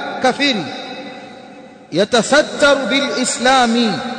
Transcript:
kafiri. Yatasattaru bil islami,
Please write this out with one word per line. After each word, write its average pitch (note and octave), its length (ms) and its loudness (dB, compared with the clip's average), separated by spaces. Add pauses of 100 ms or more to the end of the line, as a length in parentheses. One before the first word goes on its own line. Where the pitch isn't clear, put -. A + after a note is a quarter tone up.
(220)
kafiri. B3+ 420 0 (1300)
Yatasattaru C4 920 2
bil C4 220 0 (140)
islami, A#3+ 680 2 (260)